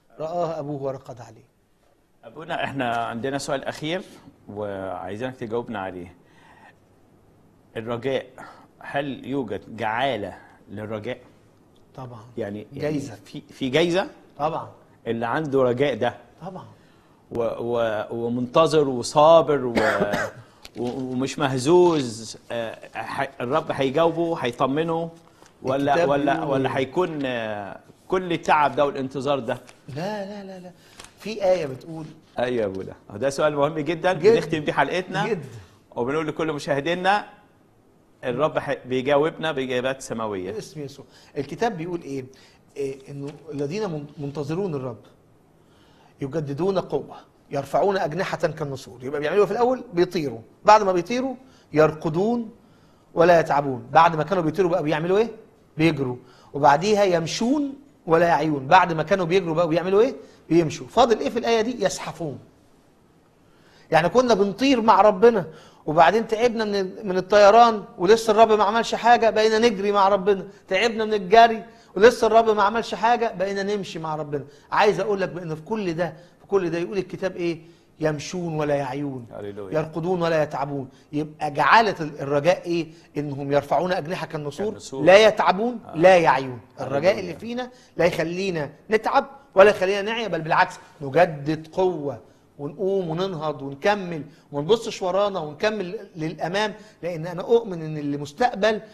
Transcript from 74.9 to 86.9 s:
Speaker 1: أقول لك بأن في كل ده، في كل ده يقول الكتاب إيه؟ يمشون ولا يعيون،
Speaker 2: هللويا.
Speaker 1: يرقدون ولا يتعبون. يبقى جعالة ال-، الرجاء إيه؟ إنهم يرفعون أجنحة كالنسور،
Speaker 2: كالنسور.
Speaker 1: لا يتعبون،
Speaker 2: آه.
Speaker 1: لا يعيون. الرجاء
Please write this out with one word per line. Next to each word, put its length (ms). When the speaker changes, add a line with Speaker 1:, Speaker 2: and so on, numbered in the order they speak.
Speaker 1:
أقول 220
لك 80
بأن 260
في 60
كل 320
ده، 200
في 80
كل 220
ده 80
يقول 200
الكتاب 380
إيه؟ 260
يمشون 560
ولا 200
يعيون، 580
Speaker 2:
هللويا. 460
Speaker 1:
يرقدون 420
ولا 220
يتعبون. 460
يبقى 380
جعالة 480
ال-، 220
الرجاء 440
إيه؟ 220
إنهم 340
يرفعون 400
أجنحة 360
كالنسور، 380
Speaker 2:
كالنسور. 380
Speaker 1:
لا 240
يتعبون، 600
Speaker 2:
آه. 100
Speaker 1:
لا 200
يعيون. 420
الرجاء 320